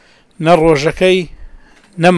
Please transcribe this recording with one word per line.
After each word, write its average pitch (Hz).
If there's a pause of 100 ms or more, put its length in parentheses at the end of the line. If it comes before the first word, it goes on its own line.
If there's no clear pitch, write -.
(400)
نە 160
ڕۆژەکەی، 160 (800)
نە 170